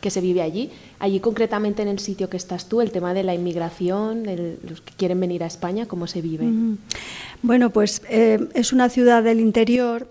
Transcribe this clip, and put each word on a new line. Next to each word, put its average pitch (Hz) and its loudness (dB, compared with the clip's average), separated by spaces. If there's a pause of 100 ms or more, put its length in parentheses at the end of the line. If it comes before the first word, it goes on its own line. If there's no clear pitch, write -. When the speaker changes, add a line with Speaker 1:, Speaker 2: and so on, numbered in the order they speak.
Speaker 1:
que 202 -2
se 185 -2
vive 180 2
allí. 175 -4 (280)
Allí, 196 0
concretamente 214 -2
en 208 -2
el 202 -4
sitio 190 -6
que 185 -8
estás 175 -8
tú, 226 0
el 220 0
tema 180 -4
de 190 -2
la 185 0
inmigración, 180 -4
el, 170 -8
los 165 -14
que - -20
quieren 180 0
venir 175 -2
a 165 -6
España, 185 -6
¿cómo 175 -6
se 175 -6
vive? 160 -4
Speaker 2:
Mm. 226 0 (640)
Bueno, 240 4
pues, 208 0
eh, 220 4
es - 2
una 254 6
ciudad 240 6
del 226 4
interior 233 2